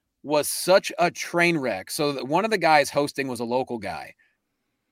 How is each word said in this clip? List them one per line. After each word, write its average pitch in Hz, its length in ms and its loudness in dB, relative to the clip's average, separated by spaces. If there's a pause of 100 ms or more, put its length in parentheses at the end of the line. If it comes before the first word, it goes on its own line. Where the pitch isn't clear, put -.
(220)
was 143 280 0
such - 480 2
a 170 120 2
train 170 480 0
wreck. 107 320 -4
So 147 240 -2
th-, 127 120 -8
one 170 200 2
of 220 60 -8
the 208 60 0
guys 156 320 4
hosting 143 380 -2
was 120 120 -6
a 120 40 -4
local 123 340 -2
guy. 85 360 -10 (760)